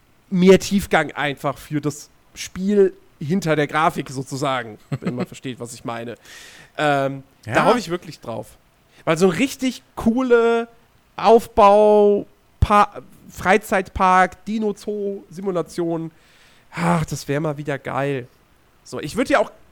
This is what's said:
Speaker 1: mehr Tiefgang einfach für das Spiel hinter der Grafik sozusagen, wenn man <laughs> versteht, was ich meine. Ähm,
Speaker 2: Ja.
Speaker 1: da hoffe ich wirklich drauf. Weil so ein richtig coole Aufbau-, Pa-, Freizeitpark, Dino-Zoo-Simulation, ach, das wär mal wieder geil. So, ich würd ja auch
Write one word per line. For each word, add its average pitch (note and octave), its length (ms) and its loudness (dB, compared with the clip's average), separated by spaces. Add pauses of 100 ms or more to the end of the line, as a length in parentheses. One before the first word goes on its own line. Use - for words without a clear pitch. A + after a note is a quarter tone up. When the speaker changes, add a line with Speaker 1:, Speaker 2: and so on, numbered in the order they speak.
(320)
Speaker 1:
mehr F#3 280 6
Tiefgang F#3 520 -2
einfach C#3 480 -6
für D3 220 -6
das D3 280 -8 (240)
Spiel F#3+ 600 0 (260)
hinter D#3+ 360 -2
der D3 120 0
Grafik D#3 420 -2
sozusagen, C3 680 -6 (220)
wenn B2 140 -6
man B2 100 -6
<laughs> - 20 -20
versteht, B2 320 -14
was A#2+ 160 -14
ich - 100 -16
meine. A#2 300 -10 (640)
Ähm, C#3 440 -2 (240)
Speaker 2:
Ja. A2 80 -10
Speaker 1:
da D3+ 120 2
hoffe A3+ 120 4
ich E3+ 140 -8
wirklich F3 280 -10
drauf. A2+ 380 -12 (460)
Weil D#3+ 160 -2
so F#3+ 80 4
ein F3+ 60 4
richtig B3+ 500 -4 (120)
coole A#3 720 0 (480)
Aufbau-, G#3 1120 4 (340)
Pa-, G#3 420 2 (280)
Freizeitpark, F#3 1160 0
Dino-Zoo-Simulation, G3 1700 -6 (600)
ach, E3+ 320 -2
das - 220 -10
wär C#3+ 120 -2
mal D3+ 180 -6
wieder D3 200 -8
geil. C3 500 -6 (560)
So, - 160 -12
ich D3 160 -10
würd C4 140 -4
ja C4 100 2
auch - 120 -4 (200)